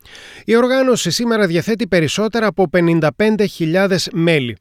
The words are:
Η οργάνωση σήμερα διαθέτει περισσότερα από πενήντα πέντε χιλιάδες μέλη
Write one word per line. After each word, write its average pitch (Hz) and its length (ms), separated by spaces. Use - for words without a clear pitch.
Η 220 120
οργάνωση 254 540
σήμερα 220 360
διαθέτει 180 400
περισσότερα 202 600
από 185 220
πενήντα 170 460
πέντε 214 320
χιλιάδες 180 680
μέλη 156 480